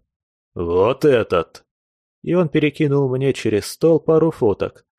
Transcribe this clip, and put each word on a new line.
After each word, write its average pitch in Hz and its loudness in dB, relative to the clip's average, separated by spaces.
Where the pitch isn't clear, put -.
«Вот 90 0
этот!» 107 0
И 156 -4
он 175 0
перекинул 143 -2
мне 131 -2
через 104 -2
стол 160 0
пару 160 0
фоток, - -4